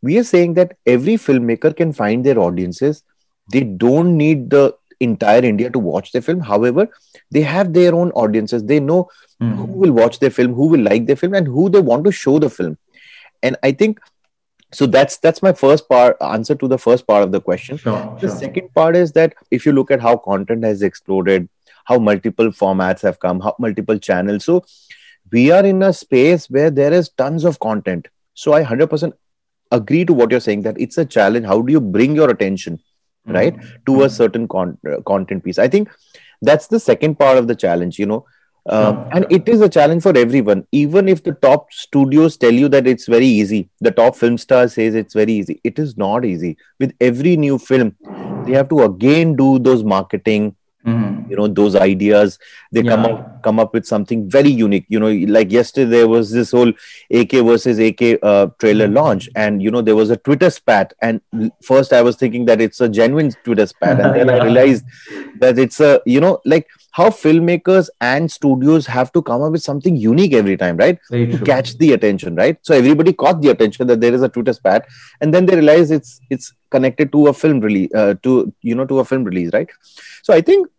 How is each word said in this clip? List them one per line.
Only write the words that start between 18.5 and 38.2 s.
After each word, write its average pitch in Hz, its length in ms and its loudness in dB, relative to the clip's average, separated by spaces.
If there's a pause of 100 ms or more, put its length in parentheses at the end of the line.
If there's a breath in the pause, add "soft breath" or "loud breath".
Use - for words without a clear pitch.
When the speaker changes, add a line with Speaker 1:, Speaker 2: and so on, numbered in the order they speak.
Speaker 1:
part 165 220 2
is 165 180 -2
that 160 160 2 (160)
if 127 160 -2
you 151 60 2
look 135 240 0
at 123 100 -2
how 117 100 4 (120)
content 101 420 -4
has 101 200 -4
exploded, 95 580 -2 (420 soft breath)
how 123 80 2
multiple 107 520 -2 (120)
formats 95 460 -2
have 90 180 -6
come, 90 140 -4
how 104 140 -6 (120)
multiple 107 320 -4 (100)
channels. 98 360 -4
So 175 200 -2 (680 soft breath)
we 123 180 2
are 190 220 4
in 190 100 0
a 196 100 2
space 151 560 0
where 143 220 0
there 143 220 0
is 175 160 0 (160)
tons 151 200 -6
of 165 240 -2
content. 95 400 -6 (260)
So - 180 -2
I 151 100 4
hundred 135 260 -2
percent 156 260 -6 (580)
agree 127 320 0
to 170 100 2
what 120 160 2
you're 123 180 -2
saying, 104 140 -4
that 107 180 -6
it's - 180 -8
a 165 60 0
challenge. 113 420 0
How 101 140 0
do 123 120 -2
you 156 80 2
bring 113 340 0
your 151 160 2
attention, 95 480 -4 (500)
Speaker 2:
Mm. 80 60 -10
Speaker 1:
right, 95 200 0 (320 loud breath)
to 135 160 2
a 139 40 4
Speaker 2:
Mm. 135 40 0
Speaker 1:
certain 117 360 -2
con-, 92 320 -6 (100)
uh, 71 120 -6 (120)
content 95 320 -4
piece? 90 140 -8
I 131 100 2
think 202 200 -2 (540 soft breath)
that's 147 260 2
the 220 120 0
second 147 380 0
part 135 200 4
of 120 100 0
the 120 60 -2 (120)
challenge, 87 320 -4
you 101 80 -4
know. 107 180 -6 (420)